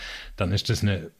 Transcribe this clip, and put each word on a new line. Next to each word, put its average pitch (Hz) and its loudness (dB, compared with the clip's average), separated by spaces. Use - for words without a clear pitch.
Dann 92 2
ist 98 2
das 104 2
eine, 92 2